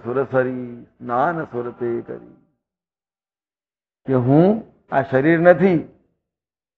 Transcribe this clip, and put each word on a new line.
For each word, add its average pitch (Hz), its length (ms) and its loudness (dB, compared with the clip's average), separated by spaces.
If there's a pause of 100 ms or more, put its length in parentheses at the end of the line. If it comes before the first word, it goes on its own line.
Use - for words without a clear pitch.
સુરસરી 127 800 -4
સ્નાન 139 600 -4
સુરતે 120 560 -8
કરી. - 360 -18 (1700)
કે 135 80 -2
હું 156 480 4 (300)
આ 135 100 0
શરીર 151 380 0
નથી, 175 480 4 (880)